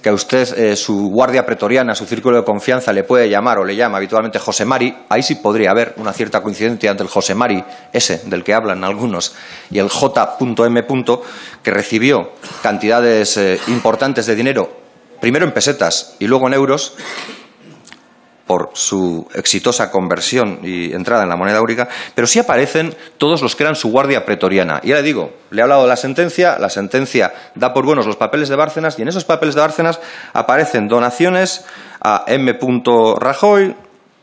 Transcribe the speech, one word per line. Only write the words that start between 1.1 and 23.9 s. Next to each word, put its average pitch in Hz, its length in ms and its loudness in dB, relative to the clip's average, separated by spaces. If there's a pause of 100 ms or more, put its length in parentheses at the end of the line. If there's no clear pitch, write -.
pretoriana, 117 500 0
su 107 100 -8
círculo 117 300 0
de 117 80 4
confianza, 113 480 0
le 98 120 0
puede 120 260 4
llamar 104 300 2
o 95 40 0
le 98 140 -2
llama 110 200 0
habitualmente 107 420 -2
José 107 260 -2
Mari. 123 280 0 (140)
Ahí 127 160 2
sí 151 120 -2
podría 104 360 2
haber 113 260 2
una 107 140 -6
cierta 107 300 -2
coincidencia 107 500 -2
entre 98 140 -4
el 90 40 -10
José 98 240 -2
Mari, 107 300 0 (300)
ese 101 320 -2
del 90 180 -4
que 101 100 0
hablan 101 300 0
algunos, 101 500 -4 (380)
y 101 80 0
el 98 100 2
J - 520 0
M, 117 440 2 (760)
que 110 80 0
recibió 110 600 0 (300)
cantidades, 110 760 2
eh, 95 200 2 (100)
importantes 117 580 0
de 110 100 0
dinero, 117 340 -2 (520)
primero 139 240 2
en 147 80 -2
pesetas 113 680 -2
y 101 80 -2
luego 127 200 4
en 135 80 0
euros, 135 400 0 (1500)
por 87 260 0
su 90 640 -2
exitosa 104 560 -2
conversión 92 720 -2
y 87 280 -6
entrada 110 300 0
en 92 80 0
la 85 60 0
moneda 98 240 0
áurica, 113 280 0 (280)
pero 120 100 2
sí 214 140 2
aparecen 160 560 0 (240)
todos 151 240 2
los 117 120 -2
que - 60 -4
eran 151 140 0
su 113 160 -4